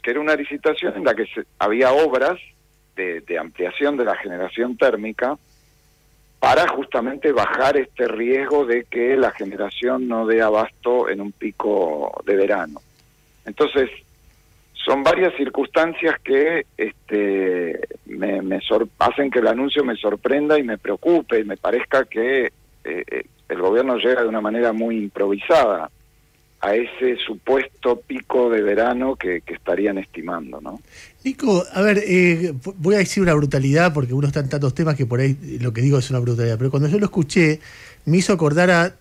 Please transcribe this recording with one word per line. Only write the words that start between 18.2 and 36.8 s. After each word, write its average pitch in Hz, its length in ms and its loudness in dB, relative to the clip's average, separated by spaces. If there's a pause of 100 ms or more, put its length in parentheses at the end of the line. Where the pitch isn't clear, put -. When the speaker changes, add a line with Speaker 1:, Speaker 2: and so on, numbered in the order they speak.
Speaker 1:
me 95 180 -4
sor-, - 380 0
hacen 135 320 0
que 127 80 0
el 113 80 2
anuncio 135 380 0
me 117 120 -2
sorprenda 143 640 0
y 139 60 0
me 110 120 -4
preocupe 123 640 0
y 107 40 -4
me 95 120 -6
parezca 123 480 0
que, 123 400 0
eh, - 80 -4 (320)
eh, 76 400 -8 (240)
el 87 140 -4
gobierno 120 340 2
llega 123 240 2
de 113 80 0
una 110 140 -2
manera 113 320 0
muy 113 240 -2
improvisada 101 920 0 (680)
a 101 140 0
ese 120 420 -2
supuesto 120 840 -2
pico 127 480 -2
de 113 140 2
verano 123 540 0
que, - 260 -4
que 85 100 -14
estarían 95 460 -2
estimando, 82 640 -10
¿no? - 180 -14 (420)
Speaker 2:
Nico, 247 400 0 (100)
a 190 100 0
ver, 208 160 4
eh, 180 540 2
v-, 175 260 -10
voy 180 160 2
a 208 40 4
decir 190 240 0
una 170 120 4
brutalidad 147 580 2
porque 131 220 -2
uno 143 140 0
está 143 120 -2
en 135 80 -4
tantos 143 260 -2
temas 160 220 0
que 135 80 -2
por 120 160 -2
ahí, 135 220 2
eh, 131 180 -10
lo 120 140 -4
que 117 80 -2
digo 139 160 4
es - 100 -2
una 127 120 0
brutalidad, 117 360 0
pero 131 140 -2
cuando 143 180 0